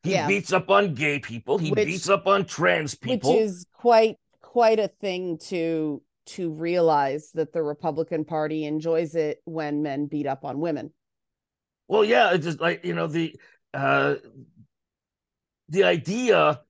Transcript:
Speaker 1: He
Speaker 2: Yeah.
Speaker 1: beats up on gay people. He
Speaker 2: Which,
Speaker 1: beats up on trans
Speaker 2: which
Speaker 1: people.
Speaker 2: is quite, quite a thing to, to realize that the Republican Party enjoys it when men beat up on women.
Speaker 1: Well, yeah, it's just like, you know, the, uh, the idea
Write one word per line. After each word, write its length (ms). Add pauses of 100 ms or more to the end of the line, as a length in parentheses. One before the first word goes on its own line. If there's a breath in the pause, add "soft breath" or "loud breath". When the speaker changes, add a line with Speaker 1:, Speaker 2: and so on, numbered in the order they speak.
Speaker 1:
He 120
Speaker 2:
Yeah. 140
Speaker 1:
beats 240
up 180
on 260
gay 240
people. 400
He 120
Speaker 2:
Which, 140
Speaker 1:
beats 240
up 180
on 180
trans 480
Speaker 2:
which 60 (220)
Speaker 1:
people. 160
Speaker 2:
is 340
quite, 460 (240)
quite 380
a 100
thing 480 (120)
to, 520 (240)
to 260
realize 840
that 180
the 100
Republican 640
Party 400
enjoys 500
it 300
when 380
men 240
beat 180
up 180
on 160
women. 320 (960)
Speaker 1:
Well, 160
yeah, 300
it's 120
just 140
like, 240
you 120
know, 120
the, 320 (340 soft breath)
uh, 420 (1500)
the 160
idea 840